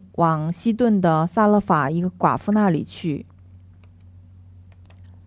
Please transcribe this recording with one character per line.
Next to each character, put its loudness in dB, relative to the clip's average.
往 0
西 -2
顿 2
的 2
撒 0
勒 4
法 0
一 -2
个 -2
寡 0
妇 -4
那 2
里 0
去。 -8